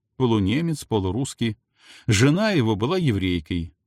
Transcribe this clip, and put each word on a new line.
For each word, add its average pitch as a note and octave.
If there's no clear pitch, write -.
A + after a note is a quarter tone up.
полунемец, B2
полурусский. A2
Жена D3
его A2+
была B2+
еврейкой, F#2